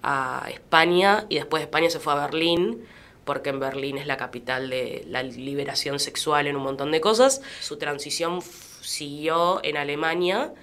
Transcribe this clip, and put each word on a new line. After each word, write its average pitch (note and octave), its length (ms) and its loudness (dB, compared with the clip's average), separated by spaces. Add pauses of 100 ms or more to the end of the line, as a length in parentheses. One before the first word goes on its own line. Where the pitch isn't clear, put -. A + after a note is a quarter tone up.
a C3 440 -2
España F#3 800 4
y - 80 -2
después D3+ 240 0
de D#3 40 -4
España D#3+ 260 2
se E3 80 -4
fue D3+ 140 0
a C#3+ 140 2
Berlín, E3+ 580 2 (400)
porque C#3 260 -2
en C3+ 80 -4
Berlín C3+ 400 -4
es C#3+ 80 -8
la C#3 100 0
capital B2+ 540 -4
de B2+ 380 -4
la B2+ 160 -4
liberación C#3 760 -4
sexual D3 480 0
en C#3+ 80 -2
un C#3 80 -2
montón C#3 300 -2
de D#3+ 80 4
cosas. A#3+ 420 4 (180)
Su - 160 -8
transición D3 640 -4
f-, - 460 -14
siguió D#3+ 800 0
en D3+ 120 -2
Alemania E3 760 0 (100)